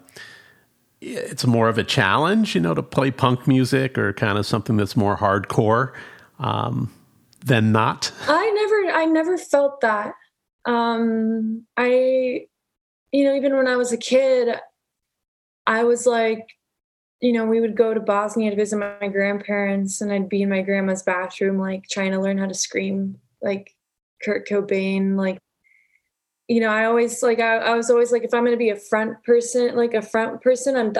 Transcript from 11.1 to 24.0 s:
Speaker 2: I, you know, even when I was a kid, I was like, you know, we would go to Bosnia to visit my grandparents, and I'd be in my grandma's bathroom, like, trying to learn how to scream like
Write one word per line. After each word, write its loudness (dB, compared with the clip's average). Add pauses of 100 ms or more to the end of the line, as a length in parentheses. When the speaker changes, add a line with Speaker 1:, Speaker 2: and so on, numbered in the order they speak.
Speaker 2:
I, 2 (680)
you 4
know, 4
even 0
when 2
I 0
was -2
a 0
kid, 2 (1080)
I 2
was 2
like, 0 (720)
you 2
know, 0
we 2
would 0
go 4
to -2
Bosnia 0
to -2
visit 0
my -6
grandparents, -2
and -4
I'd -2
be -2
in 0
my 0
grandma's -2
bathroom, -2
like, -6
trying -4
to -2
learn -2
how -2
to -6
scream -6 (240)
like -6 (480)